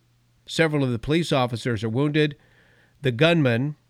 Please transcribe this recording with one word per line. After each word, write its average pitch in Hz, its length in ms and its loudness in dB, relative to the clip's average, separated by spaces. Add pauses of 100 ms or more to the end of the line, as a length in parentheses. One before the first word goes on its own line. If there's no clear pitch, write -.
(460)
Several 151 360 0
of 127 100 0
the 117 60 -2
police 156 320 -2
officers 120 540 -2
are 113 60 -2
wounded. 147 440 0 (680)
The 135 100 0
gunman, 147 640 2 (140)